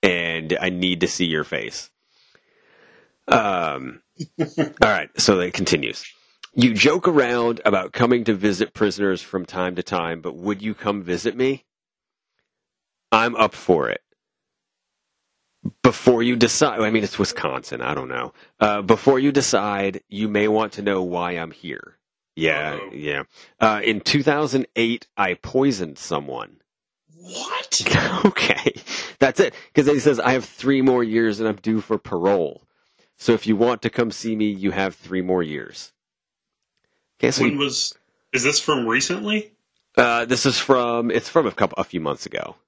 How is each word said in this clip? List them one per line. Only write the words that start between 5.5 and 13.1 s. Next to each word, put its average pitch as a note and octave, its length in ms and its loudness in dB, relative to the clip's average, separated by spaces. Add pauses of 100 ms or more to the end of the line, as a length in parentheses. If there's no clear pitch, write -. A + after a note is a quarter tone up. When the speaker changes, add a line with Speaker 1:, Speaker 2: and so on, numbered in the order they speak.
Speaker 1:
continues. D2+ 500 -2 (500)
"You A#2+ 200 4
joke D3+ 320 2
around A#2+ 580 2
about F#2+ 280 2
coming A#2+ 320 4
to A2 100 2
visit F#2+ 400 0
prisoners G2 480 0
from F2+ 240 -6
time F#2 300 -4
to F2+ 80 -4
time, E2+ 360 -4
but D#2+ 140 -8
would F#2+ 280 -6
you A2 120 -6
come G#2 280 -2
visit F2+ 340 -4
me? C3 280 -2 (1500)